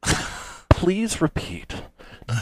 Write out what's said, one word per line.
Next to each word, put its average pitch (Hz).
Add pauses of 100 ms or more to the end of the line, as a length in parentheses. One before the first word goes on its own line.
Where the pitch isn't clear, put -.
<laughs> -
Please 196
repeat. - (680)